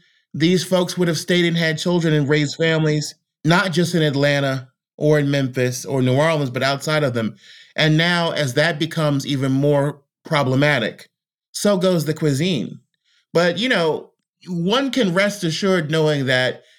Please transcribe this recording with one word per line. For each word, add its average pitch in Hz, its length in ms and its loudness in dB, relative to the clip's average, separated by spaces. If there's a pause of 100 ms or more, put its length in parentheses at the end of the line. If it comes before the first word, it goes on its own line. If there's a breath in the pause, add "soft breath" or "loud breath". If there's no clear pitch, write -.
(340 soft breath)
these 170 300 2
folks 180 340 -2
would 175 100 0
have 160 100 0
stayed 175 280 0
and 170 120 0
had 160 200 0
children 170 360 0
and 147 140 2
raised 151 280 0
families, 156 600 0 (300)
not 180 260 2
just 170 240 0
in 160 60 2
Atlanta 139 680 0 (280)
or 151 220 2
in 143 100 0
Memphis 127 560 -2
or 131 160 -2
New 127 160 2
Orleans, 151 320 0
but 117 140 -4
outside 147 400 -2
of 127 100 0
them. 110 220 -2 (400 loud breath)
And 156 220 2
now, 170 340 0
as 135 220 -4
that 156 260 0
becomes 151 480 -2
even 135 240 -2
more 143 500 0 (240)
problematic, 135 840 0 (420)
so 208 260 0
goes 175 280 0
the 151 80 -2
cuisine. 151 640 -2 (540)
But, 170 240 2
you 240 100 -2
know, 170 440 0 (360)
one 202 440 -2
can 202 220 0
rest 202 300 0
assured 165 480 0
knowing 151 360 0
that 127 360 0 (160 soft breath)